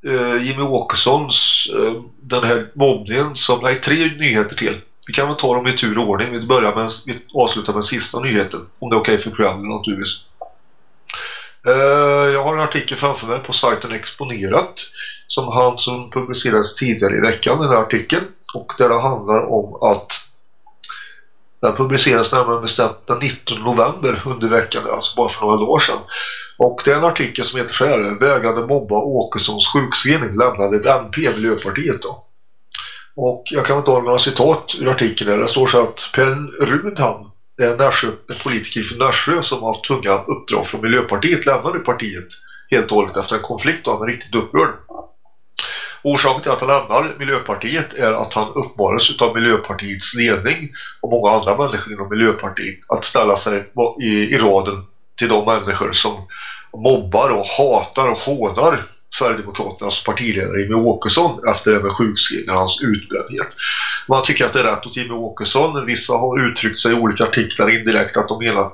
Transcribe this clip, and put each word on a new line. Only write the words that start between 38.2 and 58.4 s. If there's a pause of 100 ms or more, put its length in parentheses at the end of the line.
politiker
från
Närsjö
som
har
haft
tunga
uppdrag
från
Miljöpartiet,
lämnade
partiet (440)
helt
och
hållet
efter
en
konflikt
och
han
är
riktigt
upprörd. (1300)
Orsaken
till
att
han
lämnar
Miljöpartiet
är
att
han
uppmanas
utav
Miljöpartiets
ledning (320)
och
många
andra
människor
inom
Miljöpartiet (100)
att
ställa
sig (300)
i,
i
raden (320)
till
de
människor
som (460)
mobbar
och
hatar
och
hånar (260)